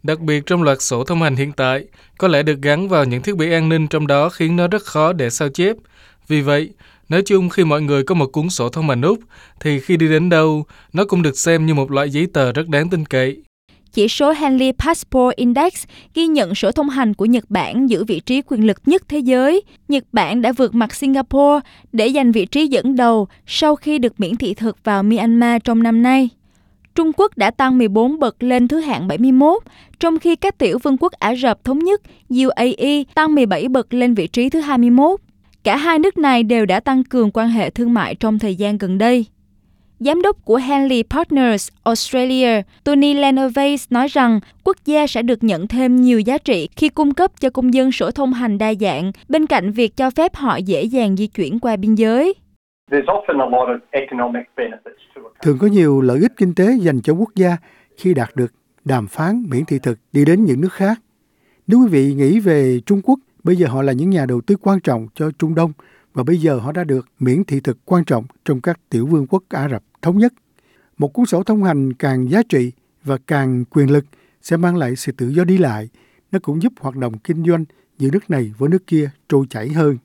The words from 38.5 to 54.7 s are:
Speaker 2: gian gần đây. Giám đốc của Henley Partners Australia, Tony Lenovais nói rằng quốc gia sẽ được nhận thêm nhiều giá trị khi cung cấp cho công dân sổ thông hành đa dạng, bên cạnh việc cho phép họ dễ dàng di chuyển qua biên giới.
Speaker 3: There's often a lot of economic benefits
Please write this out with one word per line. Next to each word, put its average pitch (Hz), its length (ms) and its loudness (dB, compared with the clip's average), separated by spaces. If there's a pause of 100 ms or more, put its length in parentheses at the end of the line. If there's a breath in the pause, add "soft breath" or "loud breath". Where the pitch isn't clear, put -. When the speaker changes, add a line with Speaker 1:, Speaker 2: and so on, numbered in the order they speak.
Speaker 2:
gian 202 220 -2
gần 190 200 -4
đây. 233 280 2 (760)
Giám 294 200 0
đốc 403 240 -2
của 214 100 2
Henley 262 480 0
Partners 262 640 -2 (140)
Australia, 247 800 0 (220 soft breath)
Tony 285 300 2
Lenovais 277 760 0
nói 247 180 0
rằng 214 320 2 (240 loud breath)
quốc 381 220 0
gia 302 220 2
sẽ 247 140 -4
được 233 220 -2
nhận 196 240 0
thêm 254 340 2
nhiều 247 180 4
giá 233 180 -2
trị 180 380 -4
khi 302 140 0
cung 294 240 0
cấp 359 260 0
cho 269 100 0
công 254 240 0
dân 262 180 2
sổ 202 200 -4
thông 262 220 -2
hành 233 240 -2
đa 220 220 -2
dạng, 185 320 -4 (180 soft breath)
bên 311 160 0
cạnh 214 260 -2
việc 220 260 -2
cho 262 120 -2
phép 320 260 -2
họ 226 220 -4
dễ 185 260 -2
dàng 220 340 -2
di 208 100 -2
chuyển 190 320 -6
qua 233 160 -2
biên 208 200 0
giới. 233 380 2 (580)
Speaker 3:
There's 143 140 0
often 170 340 -2
a 131 60 0
lot 123 240 0
of 120 100 -4 (120)
economic 123 500 -4 (160)
benefits 117 120 -6 (460)